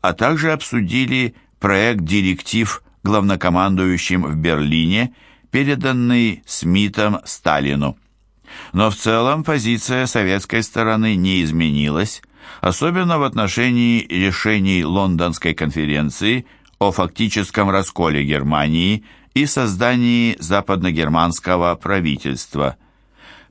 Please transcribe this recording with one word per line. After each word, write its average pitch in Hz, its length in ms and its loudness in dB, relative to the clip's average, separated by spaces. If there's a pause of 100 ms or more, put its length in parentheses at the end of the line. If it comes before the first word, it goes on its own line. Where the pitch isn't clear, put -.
а 90 100 0
также 151 400 0
обсудили 123 800 -2 (240)
проект 101 460 2
директив 98 760 -2 (200)
главнокомандующим 92 1200 0
в 76 120 -4
Берлине, 82 800 0 (360)
переданный 123 960 0
Смитом 101 800 0
Сталину. 71 760 -2 (760)
Но 107 180 2
в 104 60 -6
целом 120 460 0
позиция 127 640 -2
советской 98 560 -2
стороны 110 540 0
не 92 260 2
изменилась, 78 800 0 (380)
особенно 170 580 0
в 143 60 0
отношении 120 840 0
решений 95 760 0
Лондонской 87 720 0
конференции 76 920 -2 (320)
о 101 140 2
фактическом 101 760 -2
расколе 85 560 0
Германии – 76 800 0 (300)
и 139 100 2
создании 120 960 0
западногерманского 87 1400 0
правительства. 71 1040 -4 (720)